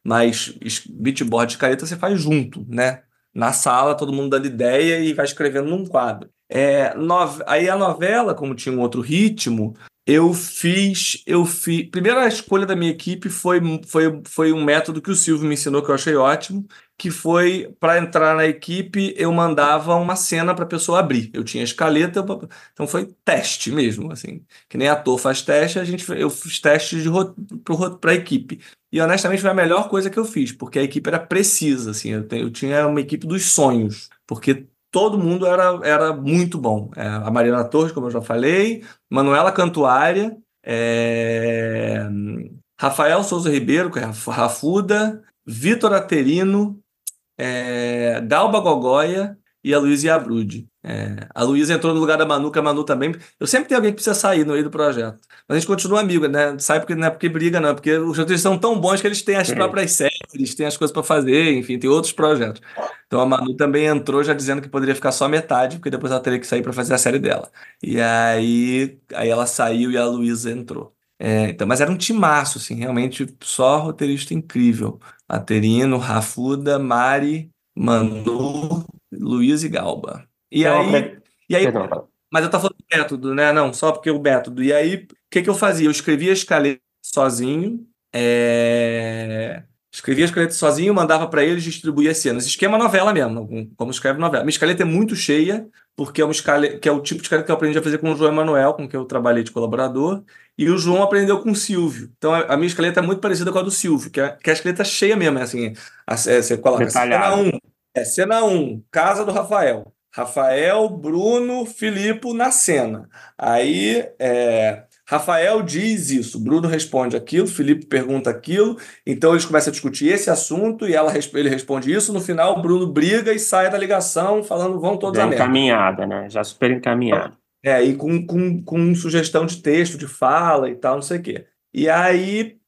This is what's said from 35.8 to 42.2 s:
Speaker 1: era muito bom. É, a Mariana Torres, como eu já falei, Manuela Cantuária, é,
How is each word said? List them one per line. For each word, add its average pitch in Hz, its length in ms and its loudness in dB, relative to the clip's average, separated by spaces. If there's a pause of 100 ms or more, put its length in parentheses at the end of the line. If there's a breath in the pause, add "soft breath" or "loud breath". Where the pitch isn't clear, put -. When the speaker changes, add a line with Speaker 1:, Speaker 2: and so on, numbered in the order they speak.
Speaker 1:
era 151 300 2
muito 165 440 0
bom. 110 380 -2
É, 107 120 -8
a 107 220 -4
Mariana 120 340 2
Torres, 156 280 0
como 135 160 -6
eu 120 40 -6
já 117 100 -4
falei, 175 600 0 (260 loud breath)
Manuela 139 420 4
Cantuária, 175 840 2 (280)
é, 117 1400 -2 (760)